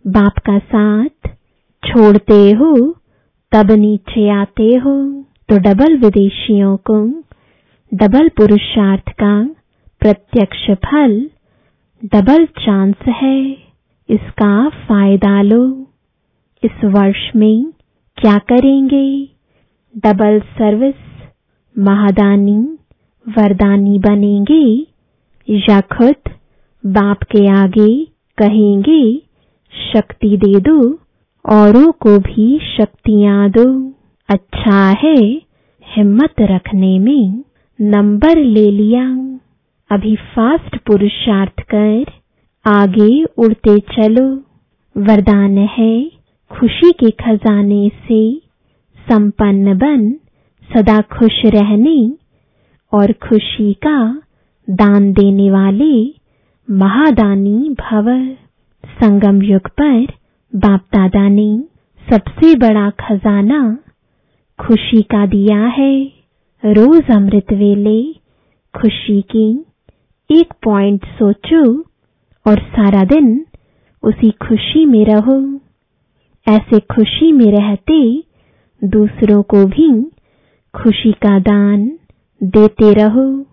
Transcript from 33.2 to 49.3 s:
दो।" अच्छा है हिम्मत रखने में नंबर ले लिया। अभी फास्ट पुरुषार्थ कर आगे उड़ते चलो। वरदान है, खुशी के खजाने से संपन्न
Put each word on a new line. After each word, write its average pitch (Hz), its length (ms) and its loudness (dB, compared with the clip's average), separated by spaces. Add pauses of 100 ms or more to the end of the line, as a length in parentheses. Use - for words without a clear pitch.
दो।" 262 420 0 (360)
अच्छा 196 760 0
है 285 400 0 (420)
हिम्मत 208 560 0
रखने 190 580 0
में 233 460 -2 (360)
नंबर 208 560 0
ले 214 340 2
लिया। 214 340 0 (880)
अभी 208 260 -2
फास्ट - 600 -4
पुरुषार्थ 202 840 -2 (140)
कर 214 300 -2 (640)
आगे 208 580 2
उड़ते 214 540 0
चलो। 240 580 0 (600)
वरदान 202 640 2
है, 226 520 -2 (400)
खुशी 330 420 0
के 226 180 0
खजाने 202 800 -2 (200)
से 220 280 0 (760)
संपन्न 202 640 0